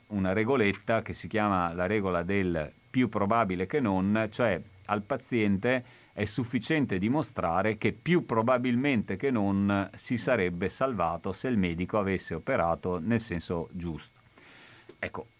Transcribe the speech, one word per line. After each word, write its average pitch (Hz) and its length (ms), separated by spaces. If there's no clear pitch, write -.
una 95 240
regoletta 110 720
che 113 120
si - 120
chiama 95 460
la 90 140
regola 95 360
del 87 480
più 127 180
probabile 101 580
che 147 140
non, 104 500
cioè 107 300
al 104 180
paziente 120 840
è 107 140
sufficiente 123 720
dimostrare 104 800
che 107 160
più 165 320
probabilmente 123 920
che 135 160
non 98 600
si - 220
sarebbe 95 520
salvato 92 640
se 123 160
il 120 100
medico 90 400
avesse 95 360
operato 87 680
nel 113 160
senso 85 540
giusto. 82 480
Ecco, - 280